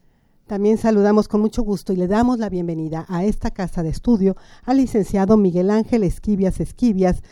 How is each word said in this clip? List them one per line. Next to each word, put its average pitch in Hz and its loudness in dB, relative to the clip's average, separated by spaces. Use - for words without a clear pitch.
También 208 0
saludamos 208 2
con 214 0
mucho 220 -2
gusto 202 -4
y 185 -2
le 180 0
damos 233 0
la 208 -4
bienvenida 165 -6
a 180 -2
esta 220 -2
casa 180 -6
de 160 -2
estudio 190 0
al 262 2
licenciado 208 2
Miguel 185 2
Ángel 214 0
Esquivias 185 -2
Esquivias, 185 0